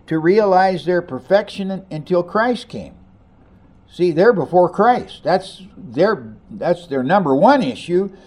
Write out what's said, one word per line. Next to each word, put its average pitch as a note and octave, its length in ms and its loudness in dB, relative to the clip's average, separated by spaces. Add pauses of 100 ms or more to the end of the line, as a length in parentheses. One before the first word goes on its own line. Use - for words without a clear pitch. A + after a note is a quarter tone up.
to D#3+ 100 -2
realize F#3 680 2
their E3+ 180 0
perfection F#3+ 680 -2
un-, F#3+ 200 -10
until F3 320 -2
Christ A3 460 -2
came. - 260 -16 (920)
See, F3 240 0
they're F#3+ 200 4
before E3+ 360 2
Christ. - 560 -2
That's - 380 -4 (140)
their, B2+ 580 -4 (160)
that's D3+ 360 -4
their C3+ 160 -4
number D3+ 320 2
one A#3 280 4
issue, F3+ 520 -4 (120)